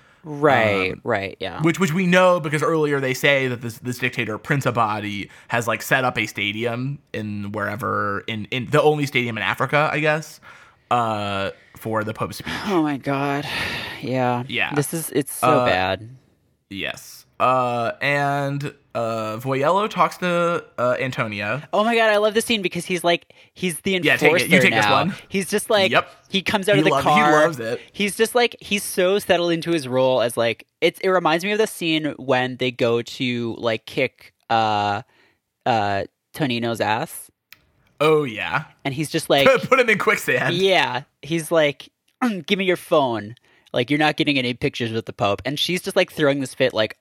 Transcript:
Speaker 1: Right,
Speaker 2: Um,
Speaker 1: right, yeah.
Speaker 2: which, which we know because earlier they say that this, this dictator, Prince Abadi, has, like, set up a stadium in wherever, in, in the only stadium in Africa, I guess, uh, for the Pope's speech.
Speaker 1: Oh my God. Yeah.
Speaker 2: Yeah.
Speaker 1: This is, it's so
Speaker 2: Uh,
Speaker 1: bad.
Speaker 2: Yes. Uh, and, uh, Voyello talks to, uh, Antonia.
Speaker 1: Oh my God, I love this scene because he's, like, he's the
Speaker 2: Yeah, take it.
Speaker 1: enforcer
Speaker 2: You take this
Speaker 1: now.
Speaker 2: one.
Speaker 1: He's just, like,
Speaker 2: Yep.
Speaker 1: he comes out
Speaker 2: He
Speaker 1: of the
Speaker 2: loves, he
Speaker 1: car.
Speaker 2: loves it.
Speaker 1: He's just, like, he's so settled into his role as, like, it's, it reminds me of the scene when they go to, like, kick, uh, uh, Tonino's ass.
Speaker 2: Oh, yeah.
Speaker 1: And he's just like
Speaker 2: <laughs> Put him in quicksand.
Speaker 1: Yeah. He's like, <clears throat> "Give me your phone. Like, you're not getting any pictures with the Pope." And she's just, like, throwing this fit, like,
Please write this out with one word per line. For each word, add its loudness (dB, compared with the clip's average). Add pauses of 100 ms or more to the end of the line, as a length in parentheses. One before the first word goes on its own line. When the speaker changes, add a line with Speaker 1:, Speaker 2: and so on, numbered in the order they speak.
(240)
Speaker 1:
Right, 2
Speaker 2:
Um, -12
Speaker 1:
right, -2
yeah. -8
Speaker 2:
which, 2
which 2
we 0
know 6
because -2
earlier 0
they 0
say 2
that -4
this, -10
this -8
dictator, -4
Prince -2
Abadi, -2 (180)
has, -2
like, -2
set 0
up 0
a 0
stadium -4 (140)
in -8
wherever, -4
in, -6
in -4
the 4
only 4
stadium -2
in -4
Africa, 0
I -2
guess, -2 (540)
uh, 0 (280)
for -2
the -6
Pope's -6
speech. -10 (140)
Speaker 1:
Oh 2
my -2
God. -2 (520)
Yeah. 0
Speaker 2:
Yeah. -2
Speaker 1:
This -2
is, -6
it's -2
so 0 (120)
Speaker 2:
Uh, 2
Speaker 1:
bad. 0 (640)
Speaker 2:
Yes. -10 (140)
Uh, 0
and, -2 (220)
uh, -4
Voyello 0
talks -2
to, 0 (140)
uh, 2
Antonia. -4
Speaker 1:
Oh 2
my 2
God, 4
I 4
love 2
this 2
scene 0
because -4
he's, -4
like, 0 (180)
he's -4
the -2
Speaker 2:
Yeah, 2
take 0
it. 2 (180)
Speaker 1:
enforcer -2
Speaker 2:
You 4
take 4
this 4
Speaker 1:
now. 4 (140)
Speaker 2:
one. -2 (140)
Speaker 1:
He's -4
just, -2
like, 4
Speaker 2:
Yep. 2 (200)
Speaker 1:
he 0
comes -2
out 6
Speaker 2:
He 4
Speaker 1:
of 4
the 4
Speaker 2:
loves, 2
he 4
Speaker 1:
car. 6
Speaker 2:
loves 4
it. -6 (120)
Speaker 1:
He's -2
just, 0
like, 2
he's -4
so 2
settled 2
into -2
his -2
role 2
as, -2
like, -2 (140)
it's, 0
it 0
reminds 2
me -2
of -2
the 4
scene -2
when -2
they -2
go 0
to, -4
like, -2
kick, -4 (160)
uh, 2 (640)
uh, 0 (300)
Tonino's -2
ass. -4 (720)
Speaker 2:
Oh, 4
yeah. -4 (200)
Speaker 1:
And -4
he's -4
just -2
like 6
Speaker 2:
<laughs> 6
Put 4
him 4
in 4
quicksand. 0
Speaker 1:
Yeah. 2 (200)
He's -4
like, 2 (320)
<clears throat> -2
"Give 0
me -2
your 2
phone. 0 (360)
Like, 0
you're 2
not 2
getting 2
any -2
pictures -4
with -4
the -12
Pope." 0
And -4
she's -2
just, -6
like, 2
throwing 2
this -6
fit, 0
like, -2